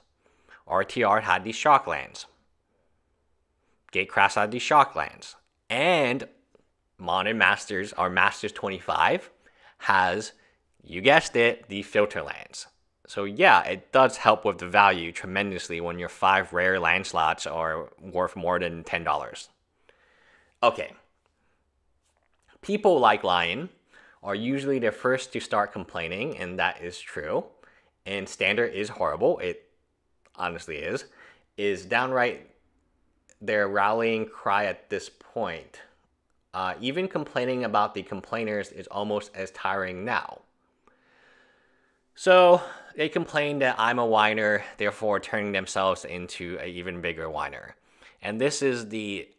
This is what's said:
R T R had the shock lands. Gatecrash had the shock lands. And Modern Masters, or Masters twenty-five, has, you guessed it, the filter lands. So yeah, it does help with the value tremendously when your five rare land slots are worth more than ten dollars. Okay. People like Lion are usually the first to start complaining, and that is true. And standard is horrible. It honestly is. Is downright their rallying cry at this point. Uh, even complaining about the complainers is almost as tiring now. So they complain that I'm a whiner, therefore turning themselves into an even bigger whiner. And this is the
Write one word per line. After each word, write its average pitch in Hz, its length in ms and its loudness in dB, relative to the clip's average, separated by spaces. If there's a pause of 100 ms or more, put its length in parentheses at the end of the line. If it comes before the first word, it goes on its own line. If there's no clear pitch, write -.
(680)
R 92 160 0
T 117 200 -2
R 107 180 4
had 92 240 2
the 113 80 -8
shock 139 340 4
lands. 71 380 -6 (1700)
Gatecrash 98 440 2
had 107 140 0
the 123 80 -6
shock 143 380 4
lands. - 400 -8 (320)
And 139 580 2 (680)
Modern 92 400 0
Masters, 101 560 2
or 92 160 0
Masters 92 440 0
twenty-five, 95 800 -2 (480)
has, 95 540 0 (500)
you 87 200 -10
guessed 139 340 4
it, 117 320 2
the 98 140 -8
filter 104 400 0
lands. - 460 -14 (380)
So 101 180 -6
yeah, 107 400 6
it 92 260 -6
does 131 280 6
help 107 260 4
with 98 140 0
the 90 100 -8
value 92 440 2
tremendously 92 680 -6
when 85 180 -6
your 87 120 -8
five 95 420 2
rare 92 260 2
land 90 280 0
slots 82 400 -2
are 80 420 -6 (100)
worth 90 380 -4
more 90 240 -2
than 85 240 -6
ten - 180 -6
dollars. 73 460 -6 (1120)
Okay. 113 300 2 (1700)
People 202 380 4
like 107 240 6
Lion 92 480 0 (500)
are 101 140 -6
usually 135 460 -2
the 110 100 0
first 127 420 -2
to 113 80 -4
start 104 320 -2
complaining, 92 640 -8
and 90 220 -8
that 87 240 0
is 87 160 -10
true. 90 460 -6 (600)
And 98 240 -6
standard 104 460 0
is 104 140 -4
horrible. 92 500 0
It - 320 -8 (640)
honestly 85 440 -8
is. 90 260 -6 (520)
Is 98 300 -2
downright 123 640 -2 (920)
their 104 280 0
rallying 110 580 2
cry 104 380 -2
at - 260 -6
this 98 180 -6
point. - 720 -10 (720)
Uh, 92 280 -4
even 143 260 -4
complaining 127 580 -4
about 107 300 0
the 98 80 -8
complainers 104 720 -6
is - 160 -16
almost 104 480 -4
as 95 160 -8
tiring 95 520 -4
now. - 360 -4 (1800)
So 180 440 8 (360)
they 156 120 0
complain 147 520 -2
that 127 180 2
I'm 120 220 4
a 120 60 2
whiner, 107 580 4 (140)
therefore 104 420 0
turning 104 320 -4
themselves 95 520 0
into 87 540 -10
an 78 120 -8
even 87 300 -8
bigger 80 300 -6
whiner. 69 460 -10 (440)
And 107 200 -6
this 143 220 -2
is 120 260 -2
the 104 400 -8 (100)